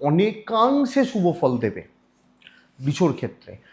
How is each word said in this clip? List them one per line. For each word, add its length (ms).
অনেকাংশে 1040
শুভ 340
ফল 180
দেবে 300
বৃষর 340
ক্ষেত্রে। 440